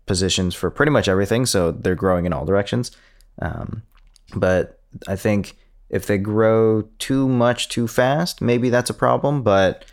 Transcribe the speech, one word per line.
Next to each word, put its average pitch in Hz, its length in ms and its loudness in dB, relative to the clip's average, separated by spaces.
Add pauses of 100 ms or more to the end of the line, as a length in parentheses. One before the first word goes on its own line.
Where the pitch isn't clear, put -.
positions 92 480 0
for 90 160 -4
pretty 147 200 0
much 107 180 2
everything. 101 380 2
So 85 260 0
they're 92 240 -2
growing 90 300 0
in 90 60 0
all 71 120 -4
directions. 101 480 -2 (480)
Um, 82 420 -8 (540)
but 92 440 -2 (280)
I 98 80 -4
think 104 400 -2 (340)
if - 160 -4
they 104 120 0
grow 110 640 2 (180)
too 135 280 0
much 120 420 0
too 120 180 -2
fast, 143 520 0
maybe 120 300 0
that's 123 200 2
a - 40 -6
problem. 139 480 0
But 98 500 2